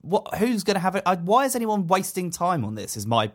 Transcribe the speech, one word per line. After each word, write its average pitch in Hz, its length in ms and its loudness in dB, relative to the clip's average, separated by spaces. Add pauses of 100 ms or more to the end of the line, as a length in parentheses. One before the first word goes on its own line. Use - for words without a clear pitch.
what, 196 320 -2
who's 214 280 0
gonna 196 160 0
have 180 160 0
it? 196 100 -2
I, 185 100 4
why 202 300 2
is 262 100 -2
anyone 214 320 0
wasting 185 420 0
time 175 340 0
on 107 120 -6
this? 101 200 -8
Is 107 120 -6
my, 110 280 2